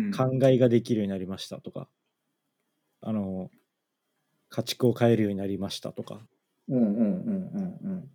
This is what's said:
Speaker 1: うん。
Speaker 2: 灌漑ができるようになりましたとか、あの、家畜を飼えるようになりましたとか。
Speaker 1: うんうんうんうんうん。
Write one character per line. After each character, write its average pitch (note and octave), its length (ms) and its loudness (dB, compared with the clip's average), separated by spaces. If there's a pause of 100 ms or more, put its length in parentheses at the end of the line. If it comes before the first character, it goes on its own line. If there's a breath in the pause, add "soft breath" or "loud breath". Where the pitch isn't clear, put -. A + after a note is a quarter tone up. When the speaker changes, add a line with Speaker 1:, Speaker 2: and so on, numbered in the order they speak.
Speaker 1:
う - 20 -4
ん。 - 20 -2
Speaker 2:
灌 C3 280 0
漑 C3 200 6
が B2+ 100 6
で A#2 140 4
き B2 120 0
る G#2+ 60 2
よ G#2 40 2
う - 20 -2
に G2 40 -2
な F#2+ 80 -4
り F#2 80 -6
ま F#2 120 -8
し - 100 -12
た - 120 -12
と - 100 -14
か、 F#2 180 -12 (1120)
あ A2 100 -4
の、 F#2+ 380 -4 (1000)
家 - 140 -4
畜 - 260 2
を A2 60 4
飼 A#2 160 4
え A#2 60 6
る G#2+ 60 2
よ G#2 60 2
う G2+ 40 -2
に G2 60 -4
な G2 80 -4
り G2 120 -4
ま F#2+ 120 -4
し - 100 -8
た - 120 -10
と - 100 -12
か。 A2 240 -14 (420)
Speaker 1:
う C#3+ 60 -2
ん B2+ 40 4
う B2 40 4
ん A2+ 40 4
う G2+ 80 2
ん - 20 -4
う A#2 60 2
ん F#2+ 800 -4
う - 60 -8 (100)
ん。 - 160 -14